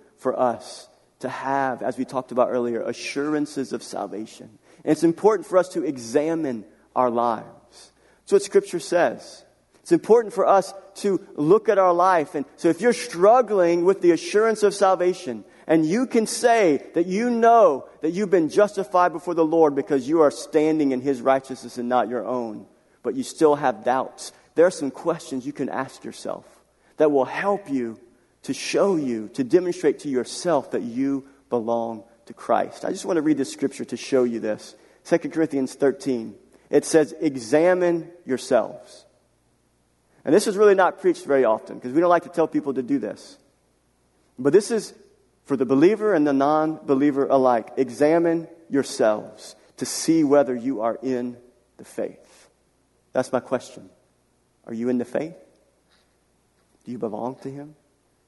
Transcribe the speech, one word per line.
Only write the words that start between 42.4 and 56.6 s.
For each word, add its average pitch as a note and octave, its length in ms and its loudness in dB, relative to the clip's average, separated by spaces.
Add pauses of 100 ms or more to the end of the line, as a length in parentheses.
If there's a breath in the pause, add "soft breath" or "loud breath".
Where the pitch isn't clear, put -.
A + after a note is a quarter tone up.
people D3 280 -4
to B2+ 80 -4
do C3 180 -2
this. - 360 -12 (1000)
But C#3 140 0
this G#3 180 4
is A3 240 -4 (480)
for C#3 140 -4
the B2+ 100 0
believer F#3+ 480 2
and D3+ 100 2
the D3 80 0
non-believer C#3+ 920 0
alike. B2+ 500 2
"Examine D#3+ 720 0 (220)
yourselves - 880 -4 (220 soft breath)
to C3 80 -6
see - 360 0
whether C#3 320 2
you A#2+ 280 -6
are A2+ 200 -2
in B2 340 -6 (420)
the - 60 -20
faith." - 640 -14 (640)
That's B2+ 160 -4
my B2+ 100 -2
question. - 500 -10 (760)
Are A#2 60 -12
you A#2 160 -6
in B2+ 80 0
the A#2+ 80 -2
faith? D#3 300 -8 (1500)